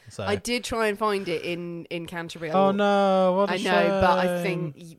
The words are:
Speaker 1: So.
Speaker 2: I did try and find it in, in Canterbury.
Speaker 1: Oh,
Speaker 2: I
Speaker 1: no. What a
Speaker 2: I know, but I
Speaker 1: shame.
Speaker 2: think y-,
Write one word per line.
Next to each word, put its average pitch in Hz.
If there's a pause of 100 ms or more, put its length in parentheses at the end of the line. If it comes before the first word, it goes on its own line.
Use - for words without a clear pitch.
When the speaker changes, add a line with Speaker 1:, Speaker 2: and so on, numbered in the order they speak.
Speaker 1:
So. -
Speaker 2:
I 208
did 247
try 226
and 208
find 202
it 165
in, 170
in 170
Canterbury. 165
Speaker 1:
Oh, 196
Speaker 2:
I 196
Speaker 1:
no. 196
What 196
a 185
Speaker 2:
I -
know, 196
but 180
I 180
Speaker 1:
shame. 165
Speaker 2:
think -
y-, 165